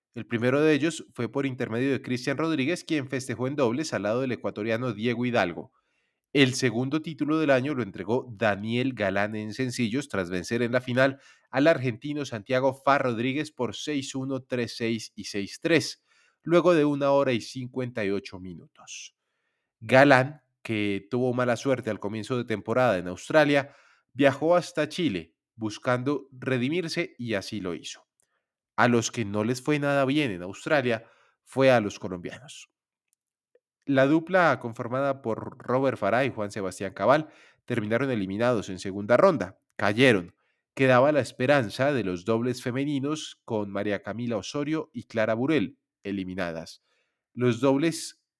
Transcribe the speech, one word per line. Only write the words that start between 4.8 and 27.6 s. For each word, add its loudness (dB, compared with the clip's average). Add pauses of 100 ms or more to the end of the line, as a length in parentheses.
Diego -2
Hidalgo. 0 (640)
El 6
segundo 0
título -2
del 2
año 2
lo -2
entregó -4
Daniel -2
Galán 0
en -6
sencillos, -2
tras -2
vencer -2
en 0
la 2
final 2 (300)
al 2
argentino 0
Santiago -2
Fa 2
Rodríguez -2
por -6
seis -6
uno, -6
tres -4
seis -4
y -12
seis -8
tres, 0 (380)
luego 4
de 4
una 0
hora 2
y 0
cincuenta -8
y 0
ocho -6
minutos. -18 (640)
Galán 6 (220)
que -2
tuvo 0
mala 0
suerte -2
al -6
comienzo -6
de -4
temporada 0
en -4
Australia, 2 (380)
viajó 2
hasta -2
Chile -4 (200)
buscando -4
redimirse -4
y -4
así -6